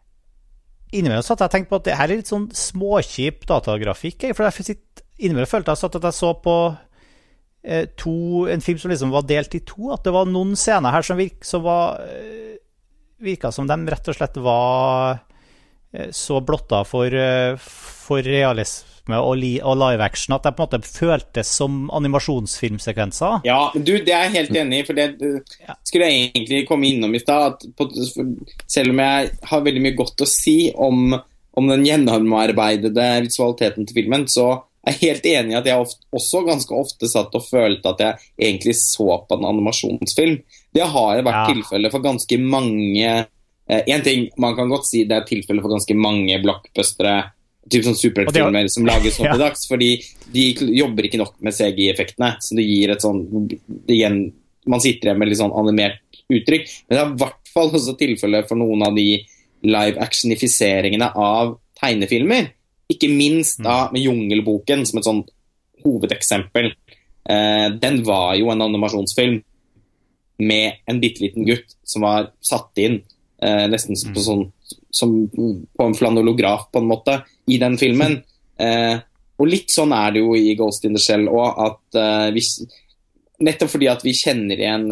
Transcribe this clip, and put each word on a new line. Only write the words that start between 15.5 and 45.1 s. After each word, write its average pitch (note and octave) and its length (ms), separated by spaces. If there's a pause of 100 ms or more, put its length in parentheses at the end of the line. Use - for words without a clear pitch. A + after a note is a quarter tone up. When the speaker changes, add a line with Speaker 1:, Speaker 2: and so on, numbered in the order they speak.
Speaker 1:
eh, - 200
så - 320
blotta A#2 400
for, B2 240
eh, B2+ 480
for - 640
realisme C3 640 (240)
og B2+ 260
li-, B2+ 240
og C3+ 160
live B2+ 280
action, - 320
at - 80
det D3 100
på - 80
en D#3 60
måte A2+ 180
føltes D3+ 640
som C#3 400
animasjonsfilmsekvenser. C3+ 1500
Speaker 2:
Ja, B2 140 (140)
men D3 120
du, F3 140
det F3 160
er F3 140
jeg G#3 80
helt D#3+ 200
enig C#3 220
i, C#3 80
for D3+ 80
det, D3 120 (100)
det C#3+ 140 (280)
Speaker 1:
Ja. - 240
Speaker 2:
skulle F3 240
jeg B2+ 240
egentlig B2 360
komme C#3+ 200
innom A2+ 280
i A#2+ 40
stad, C#3+ 380
at - 80 (120)
på, C3+ 120 (240)
for C3 180 (380)
selv B2+ 260
om C3+ 80
jeg C#3 300 (100)
har D3 240
veldig C3 160
mye C3+ 160
godt - 240
å C#3 80
si D#3+ 420
om, B2+ 440 (400)
om C3 120
den C3+ 160
gjennomarbeidede A2+ 1200 (180)
visualiteten A#2 600
til - 100
filmen, B2+ 300
så B2 180 (400)
er C3+ 80
jeg - 80
helt D3 240
enig A#2+ 300
i - 20
at B2 80
jeg B2+ 160
oft-, - 300
også F3 340
ganske C#3 320
ofte B2 320
satt G#2+ 240
og A#2+ 100
følte G#2+ 460
at G#2 140
jeg - 340
egentlig A2 400
så F#2 480
på F#2+ 140
en - 100
animasjonsfilm. A2 880 (340)
Det E3+ 140
har A#2 320
jo B2+ 80
vært A2 160
Speaker 1:
Ja. A2 80
Speaker 2:
tilfelle G#2+ 400
for C3+ 100
ganske B2+ 380
mange, A2+ 720 (580)
eh, A2 200
en C#3 180
ting, B2 220 (100)
man A#2+ 160
kan B2 160
godt C3+ 160
si A2+ 180
det A2 140